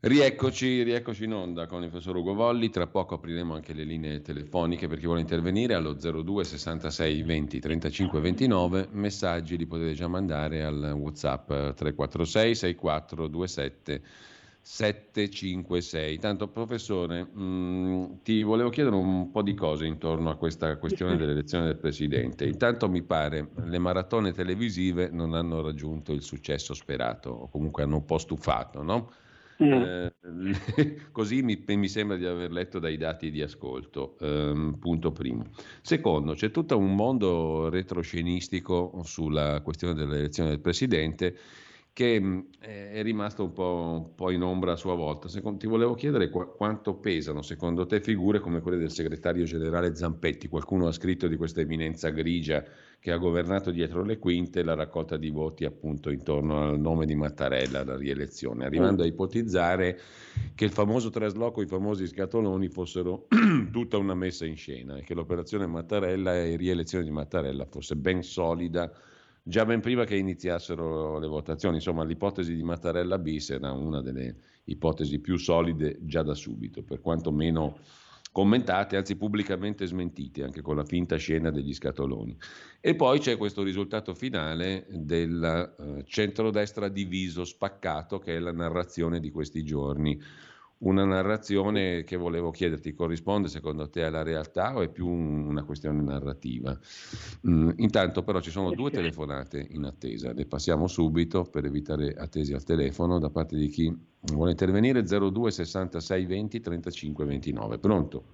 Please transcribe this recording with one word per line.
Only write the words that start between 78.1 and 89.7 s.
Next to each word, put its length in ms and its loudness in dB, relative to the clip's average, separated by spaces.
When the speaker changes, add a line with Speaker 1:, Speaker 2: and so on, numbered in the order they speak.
Speaker 1:
commentate, 640 4
anzi 200 -2
pubblicamente 680 -2
smentite, 580 -6
anche 180 -8
con 140 -2
la 80 0
finta 320 0
scena 340 0
degli 240 -2
scatoloni. 600 -4
E 140 4
poi 240 6
c'è 180 2
questo 280 -2
risultato 500 -2
finale 760 -2
del, 540 0
eh, 260 -8
centrodestra 840 0
diviso, 560 -4
spaccato, 760 -6
che 180 -4
è 20 -2
la 140 -4
narrazione 680 -2
di 100 -6
questi 340 -4
giorni. 560 0